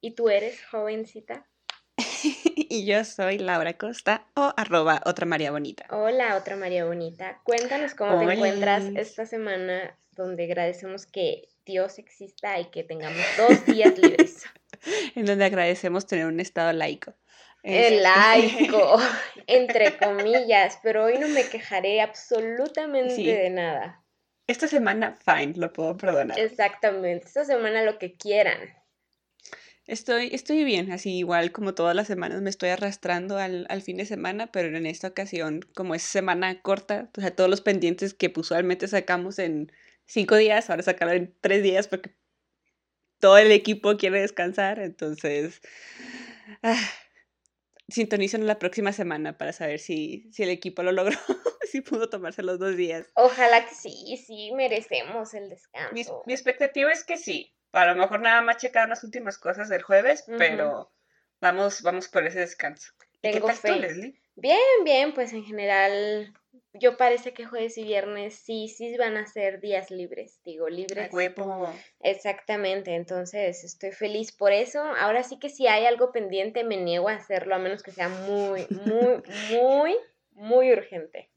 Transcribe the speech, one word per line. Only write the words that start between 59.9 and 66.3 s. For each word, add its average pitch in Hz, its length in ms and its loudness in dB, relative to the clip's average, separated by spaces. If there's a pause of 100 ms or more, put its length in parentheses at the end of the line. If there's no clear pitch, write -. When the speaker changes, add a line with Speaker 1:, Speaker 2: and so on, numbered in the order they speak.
Speaker 1:
Ujú. 226 100 -8
Speaker 2:
pero - 540 -2 (480)
vamos, 196 440 0
vamos 180 260 -2
por 175 160 0
ese 180 140 -4
descanso. - 520 -8 (300)
¿Y 214 80 -2
qué 208 40 -2
Speaker 1:
Tengo 214 140 0
Speaker 2:
tal 233 80 0
tú, 226 60 -18
Speaker 1:
fe. 208 180 0
Speaker 2:
Leslie? 190 420 -10 (140)
Speaker 1:
Bien, 320 240 2 (240)
bien, 294 300 4
pues 247 200 -4
en 220 120 -10
general 208 880 0 (400)